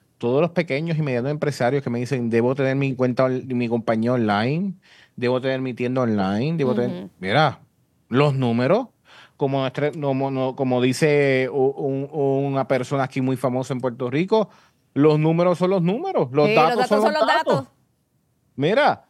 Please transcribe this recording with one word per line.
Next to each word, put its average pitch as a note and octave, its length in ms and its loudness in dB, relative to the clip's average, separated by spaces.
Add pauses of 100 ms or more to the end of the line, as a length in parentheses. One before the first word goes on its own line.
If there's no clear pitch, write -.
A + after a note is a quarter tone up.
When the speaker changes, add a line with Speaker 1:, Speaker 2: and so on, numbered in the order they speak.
(180)
Speaker 1:
todos B2+ 240 0
los E3 100 0
pequeños E3 460 -2
y D#3+ 40 0
medianos C3 300 -2
empresarios C#3 520 -2
que C3 80 -4
me A#2+ 80 -2
dicen, A#2+ 320 -4
"Debo A#2+ 240 2
tener C3+ 200 0
mi C#3 200 0
cuenta B2+ 300 2
on-, B2+ 240 -2
mi B2 180 -2
compañía A#2 460 0
online, B2 600 0 (420)
debo B2 260 0
tener C3 200 -2
mi C3 120 -6
tienda B2 280 -2
online, A2 560 0
debo C3 160 0
tener", B2 300 -2
Speaker 2:
Ujú. G3+ 60 -14 (100)
Speaker 1:
mira, A#2 400 0 (500)
los C#3 240 2
números, C3 540 0 (480)
como C#3 260 -2
nuestra, C#3 300 -2
no, C#3+ 240 -4
mo-, C3+ 160 -2
no, C3 240 -2
como B2+ 260 0
dice C3 720 2
u-, C3 40 -6 (220)
un, C#3 320 -4 (360)
una C3+ 240 -2
persona C3+ 340 0
aquí C3 180 -6
muy B2+ 160 0
famosa C3 360 -2
en B2 80 -6
Puerto B2 280 -4
Rico, F#3+ 400 0 (460)
los D3+ 240 4
números E3 400 2
son F3+ 120 0
los F#3+ 120 0
números, A#3 480 -2
los D3 160 4
Speaker 2:
Sí, G#3+ 80 2
Speaker 1:
datos D#3 160 6
Speaker 2:
los A#3 80 0
datos B3 100 0
Speaker 1:
son G#3 120 2
Speaker 2:
son A3+ 120 2
Speaker 1:
los D4+ 80 2
Speaker 2:
los - 60 2
Speaker 1:
datos. D#4+ 260 2 (120)
Speaker 2:
datos. - 80 -20 (840)
Speaker 1:
Mira, G3+ 500 2